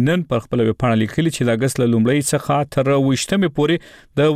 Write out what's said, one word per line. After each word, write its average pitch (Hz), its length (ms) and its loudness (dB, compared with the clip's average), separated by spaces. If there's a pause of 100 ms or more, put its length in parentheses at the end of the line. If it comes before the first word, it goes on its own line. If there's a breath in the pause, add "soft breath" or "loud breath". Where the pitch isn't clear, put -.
نن، 175 140 0
پر 127 220 -4
خپله 120 220 0
ویبپاڼه 113 340 0
لیکلي 156 300 -2
چې - 180 -6
د - 80 2
اګست 127 240 -2
له 123 120 2
لومړۍ 117 280 2 (120)
څخه 147 220 -2 (220)
تر 135 160 0
اوویشتمې 139 640 0
پورې 151 200 2 (440 loud breath)
د 151 160 4